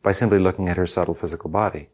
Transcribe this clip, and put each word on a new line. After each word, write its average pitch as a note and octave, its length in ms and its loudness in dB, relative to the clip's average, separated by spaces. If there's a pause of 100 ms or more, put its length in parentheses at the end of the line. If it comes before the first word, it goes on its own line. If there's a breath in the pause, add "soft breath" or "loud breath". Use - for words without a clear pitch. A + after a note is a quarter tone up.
by G2 100 2
simply G#2 260 4
looking F#2 300 2
at F2 80 0
her F2+ 100 0
subtle E2+ 280 -2
physical - 360 -8
body. F2+ 440 -2